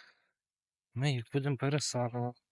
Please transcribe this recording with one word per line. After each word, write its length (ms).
Ми 180
їх 200
будемо 240
пересаджувати. 840